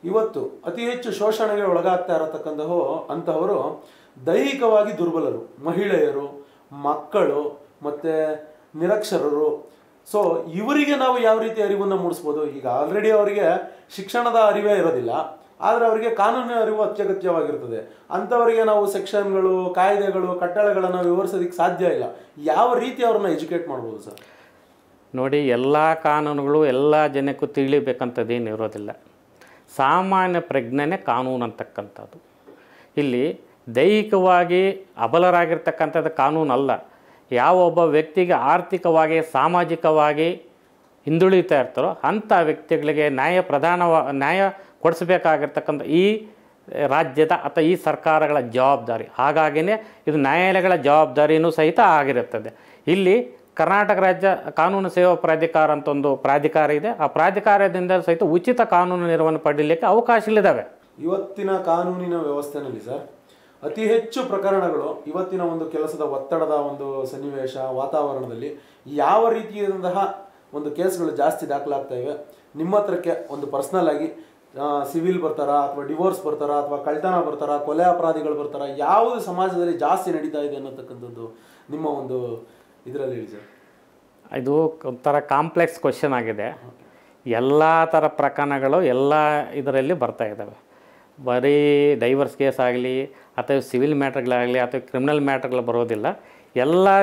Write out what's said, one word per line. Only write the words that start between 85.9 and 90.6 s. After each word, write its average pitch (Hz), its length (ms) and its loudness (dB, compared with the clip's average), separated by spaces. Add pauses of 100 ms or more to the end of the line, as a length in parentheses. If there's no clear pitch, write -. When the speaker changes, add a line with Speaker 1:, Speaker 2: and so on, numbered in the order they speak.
Speaker 2:
ಆಗಿದೆ. 110 280 -6 (200)
Speaker 1:
ಓಕೆ. - 160 -20 (420)
Speaker 2:
ಎಲ್ಲ 127 360 2 (320)
ಥರ 156 100 4 (160)
ಪ್ರಕರಣಗಳು 143 580 0 (160)
ಎಲ್ಲ 139 180 2 (480)
ಇದರಲ್ಲಿ 135 340 0 (100)
ಬರ್ತಾ 113 280 -4
ಇದ್ದಾವೆ. 107 240 -12 (640)